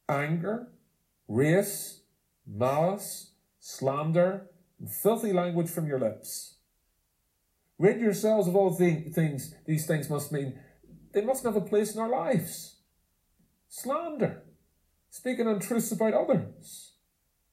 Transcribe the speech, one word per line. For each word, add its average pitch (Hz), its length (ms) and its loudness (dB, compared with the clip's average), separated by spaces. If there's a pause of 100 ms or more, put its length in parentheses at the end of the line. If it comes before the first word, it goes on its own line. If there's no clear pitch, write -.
anger, 165 600 -2 (580)
race, 151 760 0 (440)
malice, 139 840 -2 (300)
slander, 165 840 0 (320)
and 110 120 -12
filthy 220 440 2
language 175 340 0
from 160 180 -4
your 135 140 -2
lips." - 560 -6 (1200)
Rid 220 220 6
yourselves 214 480 2
of 180 80 4
all 190 180 6
thi-, 165 360 2
things, 147 440 -2 (120)
these 156 200 0
things 151 220 0
must 143 240 -4
mean 139 260 -4 (540)
they 202 80 2
mustn't 247 320 0
have 202 100 0
a - 40 -8
place 208 280 2
in 214 60 -4
our 226 80 0
lives. 254 680 -2 (920)
Slander, 294 720 -4 (680)
speaking 247 360 -4
untruths 220 460 -2
about 220 220 2
others. - 800 -2 (580)